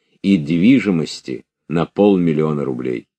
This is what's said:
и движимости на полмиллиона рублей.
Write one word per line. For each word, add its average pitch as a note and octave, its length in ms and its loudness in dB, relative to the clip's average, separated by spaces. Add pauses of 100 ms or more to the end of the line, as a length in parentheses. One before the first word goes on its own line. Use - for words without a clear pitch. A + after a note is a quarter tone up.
(220)
и G2 160 2
движимости E2+ 1080 0 (240)
на E2 160 -2
полмиллиона D#2 800 0
рублей. B1+ 420 -8 (120)